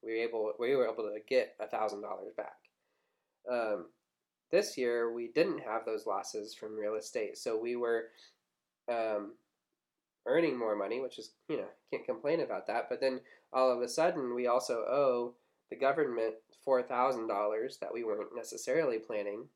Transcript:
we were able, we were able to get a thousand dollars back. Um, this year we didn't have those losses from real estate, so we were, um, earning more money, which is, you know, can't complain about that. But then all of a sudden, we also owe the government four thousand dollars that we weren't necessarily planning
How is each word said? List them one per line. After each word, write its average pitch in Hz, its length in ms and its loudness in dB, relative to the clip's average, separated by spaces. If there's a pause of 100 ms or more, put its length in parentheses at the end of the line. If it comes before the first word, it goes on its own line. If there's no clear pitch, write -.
we 113 100 -4
were 113 60 0
able, 113 400 0
we 123 180 2
were 123 120 4
able 113 240 -4
to 110 80 -8
get 123 400 0
a 107 80 -6
thousand 107 340 -2
dollars 101 320 -8
back. - 360 -10 (760)
Um, 110 440 -2 (580)
this 202 280 2
year 120 340 2
we 117 160 -6
didn't 165 320 2
have 113 260 -4
those 107 200 -4
losses 104 480 -6
from 107 220 -10
real 107 200 -2
estate, 107 420 -4
so 113 200 -2
we 120 180 -2
were, 117 360 0 (760)
um, 110 500 -2 (880)
earning 143 320 4
more 107 180 2
money, 104 240 0
which 127 180 -6
is, - 180 -14 (120)
you 127 100 0
know, 98 120 -6 (200)
can't 110 160 -4
complain 160 340 0
about 127 280 -2
that. 113 220 0
But 120 100 -2
then 131 240 0 (280)
all 131 200 6
of 120 100 2
a 120 60 -2
sudden, 156 460 2
we 123 140 0
also 120 380 2
owe 123 500 2 (340)
the 110 60 -8
government 120 600 2 (280)
four 127 180 4
thousand 123 460 2
dollars 107 520 0
that - 140 -6
we 117 100 -4
weren't 107 320 -4
necessarily 127 640 0
planning 104 560 -4